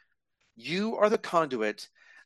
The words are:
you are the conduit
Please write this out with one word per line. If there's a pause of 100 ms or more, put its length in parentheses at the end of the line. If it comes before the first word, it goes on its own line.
(560)
you
are
the
conduit (360)